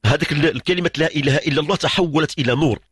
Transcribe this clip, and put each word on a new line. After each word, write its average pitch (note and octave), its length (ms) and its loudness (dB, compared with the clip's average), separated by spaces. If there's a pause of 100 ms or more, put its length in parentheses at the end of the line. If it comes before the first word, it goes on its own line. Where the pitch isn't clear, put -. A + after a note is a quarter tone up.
هذيك D3 260 2
ال-، D3 240 0
الكلمة F3 420 -2
"لا D#3 180 0
إله C#3 200 2
إلا D3+ 260 0
الله" E3+ 140 0
تحولت D#3 640 0
إلى B2 160 0
نور، C3+ 240 0 (120)